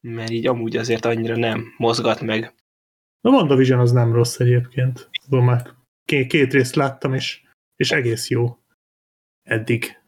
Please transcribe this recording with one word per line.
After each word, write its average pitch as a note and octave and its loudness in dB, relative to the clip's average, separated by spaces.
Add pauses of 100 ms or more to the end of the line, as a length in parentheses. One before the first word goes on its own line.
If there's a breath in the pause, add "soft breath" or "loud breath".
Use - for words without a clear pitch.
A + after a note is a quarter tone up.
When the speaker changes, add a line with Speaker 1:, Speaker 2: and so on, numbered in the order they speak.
Speaker 1:
mert A#2 -10
így A2+ -4
amúgy A#2+ -2
azért A#2 -2
annyira A#2 -2
nem A2+ -4
mozgat A2+ 0
meg. A2 -4 (680)
Speaker 2:
A A3+ 0
WandaVision C3+ 4
az A#2+ 4
nem A#2 2
rossz A#2 0
egyébként. B2 0 (160)
Abból C3 0
már B2 0 (340)
ké-, C3+ 0
két C3 2
részt C3 2
láttam, C3+ -2
és, - -6 (360)
és C3+ -2
egész A#2+ -2
jó. A#2+ -2 (840)
Eddig. A2+ -4